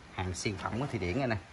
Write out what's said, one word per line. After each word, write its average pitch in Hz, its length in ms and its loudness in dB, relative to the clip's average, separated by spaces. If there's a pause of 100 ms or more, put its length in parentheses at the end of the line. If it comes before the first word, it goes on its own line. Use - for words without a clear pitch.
(160)
Hàng 90 180 0
siêu 104 200 0 (100)
phẩm 101 160 0
của 143 120 4
Thụy 110 80 0
Điển 90 220 2
anh 127 80 4
em. 107 100 2 (140)